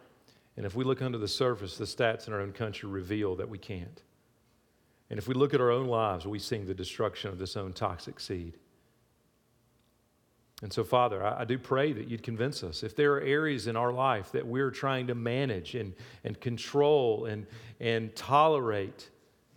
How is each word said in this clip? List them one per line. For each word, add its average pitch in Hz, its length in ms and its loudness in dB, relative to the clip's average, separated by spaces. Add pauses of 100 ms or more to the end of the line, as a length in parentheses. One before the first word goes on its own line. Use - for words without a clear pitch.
(580)
And 110 80 -6
if 95 100 -6
we 127 80 -2
look 131 180 2
under 123 160 -2
the 107 120 -2
surface, 110 480 0
the 107 80 -6
stats 113 420 0
in 110 60 -6
our 101 80 -2
own 98 100 -6
country 104 380 -6
reveal 95 480 -2
that 95 100 -4
we 107 100 -10
can't. 95 460 -12 (1040)
And 110 80 -6
if 98 100 -6
we 131 60 0
look 139 200 4
at 135 80 4
our 120 100 6
own 131 160 2
lives, 107 380 2
we 101 140 -4
see 98 180 -4
the 95 160 -4
destruction 98 560 -2
of 92 80 -6
this 95 180 -6
own 95 180 -4
toxic - 460 -4
seed. 85 380 -8 (2000)
And 98 80 -10
so, 113 120 0
Father, 113 400 4
I, 107 180 0
I 117 40 -4
do 123 120 0
pray 139 360 0
that 117 140 -6
you'd 117 160 -6
convince 117 400 -2
us. 85 200 -6
If 110 120 -8
there 147 180 6
are 139 80 2
areas 139 460 2
in 113 80 -2
our 120 160 2
life 123 400 2
that 127 160 -2
we're 127 240 0
trying 131 360 -2
to 123 80 -2
manage 117 600 -2
and, 101 180 -6 (300)
and - 160 -6
control 123 840 4
and, 107 200 -4 (340)
and 113 360 0
tolerate 131 960 2 (480)